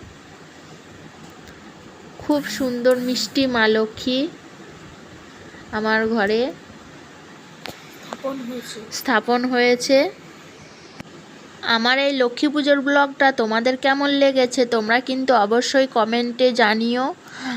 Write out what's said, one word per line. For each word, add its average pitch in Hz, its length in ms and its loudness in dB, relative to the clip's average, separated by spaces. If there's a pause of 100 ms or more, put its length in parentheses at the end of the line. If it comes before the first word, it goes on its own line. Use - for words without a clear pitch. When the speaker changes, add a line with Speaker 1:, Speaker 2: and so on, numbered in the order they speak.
(2250)
Speaker 1:
খুব 294 260 -2
সুন্দর 247 520 0
মিষ্টি 254 500 -2
মা 233 220 2
লক্ষ্মী 220 600 -2 (1400)
আমার 220 360 0
ঘরে 226 440 0 (1500)
Speaker 2:
স্থাপন - 360 -10 (120)
হয়েছে। 240 320 -12 (120)
Speaker 1:
স্থাপন 240 520 0
হয়েছে। 254 680 2 (1500)
আমার 240 360 0
এই 277 140 0
লক্ষ্মী 254 360 0
পুজোর 285 320 2
ব্লগটা 277 520 2
তোমাদের 233 440 0
কেমন 277 320 0
লেগেছে, 262 580 2
তোমরা 233 340 0
কিন্তু 262 340 0
অবশ্যই 240 520 2
কমেন্টে 240 680 0
জানিও। 233 640 0 (420)